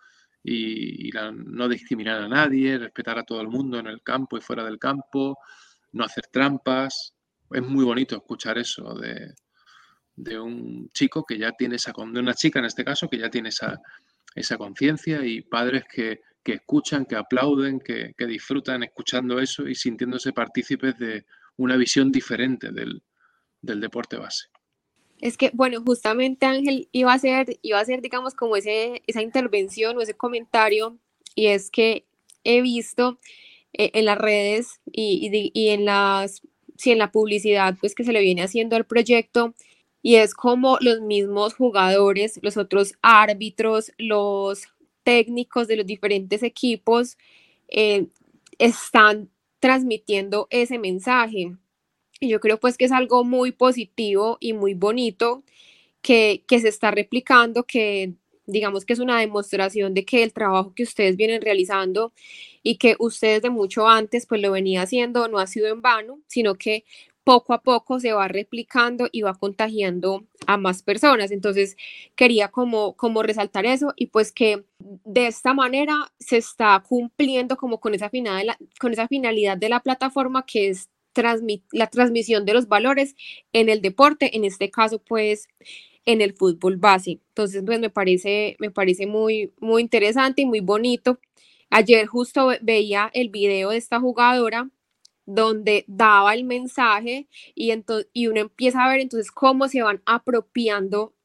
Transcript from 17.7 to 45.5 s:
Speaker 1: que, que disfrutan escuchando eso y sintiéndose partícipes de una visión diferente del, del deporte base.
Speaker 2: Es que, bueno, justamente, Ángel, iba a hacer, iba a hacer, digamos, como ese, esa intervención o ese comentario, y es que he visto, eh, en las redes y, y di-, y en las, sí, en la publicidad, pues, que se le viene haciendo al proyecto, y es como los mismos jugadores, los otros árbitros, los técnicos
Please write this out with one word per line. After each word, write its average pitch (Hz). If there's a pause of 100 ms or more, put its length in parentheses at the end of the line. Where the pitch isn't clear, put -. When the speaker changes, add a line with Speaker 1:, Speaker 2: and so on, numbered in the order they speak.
Speaker 1:
que, 117
que 123
disfrutan 127
escuchando 123
eso 135
y 131
sintiéndose 127
partícipes 123
de 110 (300)
una 127
visión 135
diferente 123
del, - (580)
del 104
deporte 117
base. 104 (720)
Speaker 2:
Es 233
que, 262
bueno, 240
justamente, 247
Ángel, 269
iba 254
a 247
hacer, 262
iba 214
a 208
hacer, 254
digamos, 254
como 226
ese, 220
esa 226
intervención 220
o 240
ese 220
comentario, 226 (360)
y 214
es 202
que 226 (400)
he 240
visto, 247 (540)
eh, -
en 220
las 208
redes 208 (120)
y, 214
y 208
di-, 202
y 220
en 208
las, 196 (340)
sí, -
en 226
la 208
publicidad, 208
pues, 202
que 240
se 240
le 220
viene 180
haciendo 226
al 226
proyecto, 233 (480)
y 233
es 214
como 247
los 233
mismos 208
jugadores, 202
los 208
otros 196
árbitros, 220
los 202 (400)
técnicos 240